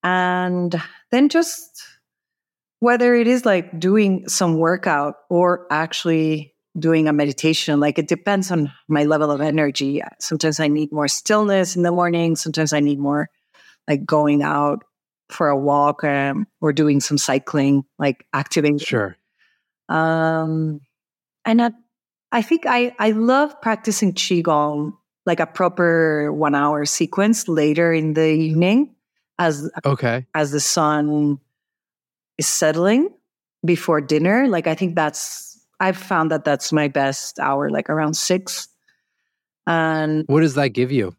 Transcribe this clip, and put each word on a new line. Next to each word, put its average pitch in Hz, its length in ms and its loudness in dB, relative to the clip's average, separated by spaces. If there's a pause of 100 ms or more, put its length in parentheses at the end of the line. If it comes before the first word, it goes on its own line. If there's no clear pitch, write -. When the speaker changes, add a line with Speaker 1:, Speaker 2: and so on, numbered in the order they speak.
Speaker 1:
And 180 720 -2 (360)
then 269 180 4
just - 540 -4 (960)
whether 240 340 4
it 240 140 4
is, 247 180 2
like, 180 320 0
doing 190 500 2
some 170 300 0
workout 165 560 0 (160)
or 180 400 2
actually 156 800 -2 (260)
doing 160 280 2
a 151 60 2
meditation, 147 680 0
like, 147 200 0
it 156 100 -2
depends 185 420 -2
on 151 220 -2 (160)
my 147 160 2
level 151 260 2
of 143 100 -2
energy. 143 640 -2 (160)
Sometimes 156 400 -4
I 160 80 0
need 147 240 0
more 147 160 -2
stillness 196 720 0
in 175 60 0
the 175 100 2
morning. 170 420 0
Sometimes 156 380 -4
I 151 80 0
need 143 180 0
more, 143 320 -2 (560)
like, 143 180 -2
going 147 380 2
out 147 400 -2 (480)
for 156 180 -2
a 143 80 2
walk, 143 460 2
um, 139 440 -2 (140)
or 156 120 0
doing 147 280 2
some - 180 -2
cycling, 139 680 0 (160)
like, 139 320 -2
activating. 147 460 0
Speaker 2:
Sure. 107 380 -4 (720)
Speaker 1:
Um, 160 920 0 (640)
and 226 180 4
I, 233 80 2 (640)
I 233 100 0
think 330 240 0
I, 247 320 0
I 214 140 2
love 254 500 2
practicing 220 520 0
Qigong, 151 800 0 (320)
like, 170 140 0
a 160 80 0
proper 165 840 0
one 147 240 0
hour 147 280 0
sequence 202 640 0
later 160 460 2
in 156 220 0
the 160 140 2
evening 165 680 2 (420)
as, 156 320 -2 (140)
Speaker 2:
Okay. 127 500 -2
Speaker 1:
as 151 160 0
the 147 100 -2
sun 151 800 0 (1000)
is 156 80 -4
settling 190 640 2 (540)
before 165 360 0
dinner. 175 480 2
Like, 175 180 -2
I 160 80 0
think 175 200 -4
that's, - 640 -6 (200)
I've 190 180 0
found 160 320 -2
that 156 140 -2
that's 143 280 -2
my 151 160 2
best 139 500 -4
hour, 143 300 -2
like, 143 220 -4
around 156 240 -2
six. - 540 -4 (960)
And 156 600 0
Speaker 2:
What 143 120 4
does 156 140 2
that 143 160 2
give 123 220 -2
you? 90 260 -2